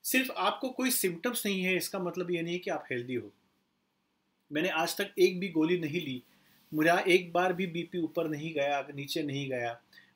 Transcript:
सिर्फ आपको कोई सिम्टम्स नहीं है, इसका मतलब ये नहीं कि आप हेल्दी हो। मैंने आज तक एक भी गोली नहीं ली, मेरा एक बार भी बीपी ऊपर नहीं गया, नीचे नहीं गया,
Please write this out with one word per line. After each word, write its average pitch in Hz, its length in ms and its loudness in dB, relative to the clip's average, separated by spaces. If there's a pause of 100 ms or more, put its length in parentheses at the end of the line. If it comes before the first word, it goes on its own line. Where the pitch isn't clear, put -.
सिर्फ 262 280 2
आपको 214 380 0
कोई 254 220 0
सिम्टम्स 202 540 0
नहीं 190 180 0
है, 185 140 2
इसका 175 220 -4
मतलब 175 320 -4
ये 170 100 0
नहीं 170 180 -2
कि 185 100 -6
आप 156 220 -4
हेल्दी 123 240 -4
हो। 104 160 -4 (1200)
मैंने 151 180 0
आज 160 280 0
तक 196 220 -4
एक 180 200 6
भी 190 100 -2
गोली 165 300 2
नहीं 160 220 -4
ली, 135 220 -6 (500)
मेरा 165 260 6
एक 180 320 4
बार 180 220 2
भी 185 140 -2
बीपी 170 300 -6
ऊपर 160 300 -2
नहीं 156 260 -4
गया, 143 420 0
नीचे 143 280 -4
नहीं 139 260 -4
गया, 120 320 -4 (340)